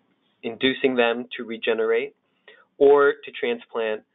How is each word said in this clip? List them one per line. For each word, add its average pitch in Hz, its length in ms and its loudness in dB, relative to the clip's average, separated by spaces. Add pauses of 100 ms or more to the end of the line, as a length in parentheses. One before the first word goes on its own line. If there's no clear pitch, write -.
(440)
inducing 131 520 -2
them 120 320 0 (100)
to 123 60 -12
regenerate, 113 720 -4 (640)
or 143 360 6 (100)
to 131 80 -16
transplant 117 680 -6 (140)